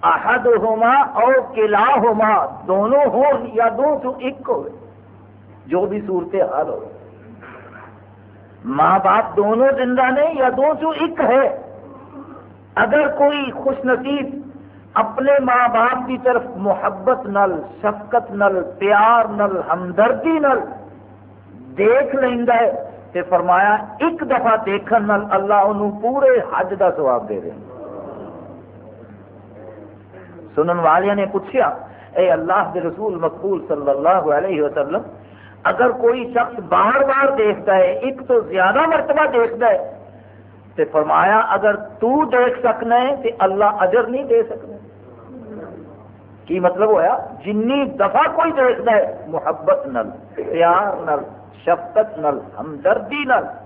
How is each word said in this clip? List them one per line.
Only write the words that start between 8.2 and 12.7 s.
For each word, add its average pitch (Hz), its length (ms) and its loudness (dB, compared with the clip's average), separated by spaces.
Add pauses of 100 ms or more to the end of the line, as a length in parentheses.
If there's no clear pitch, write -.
ماں 151 400 4
باپ 196 320 2
دونوں 220 400 4
زندہ 254 340 2
نے 285 140 2 (100)
یا 262 220 2
دو 285 240 4
چوں 320 200 -2
ایک 330 200 -2
ہے۔ 262 240 4 (1300)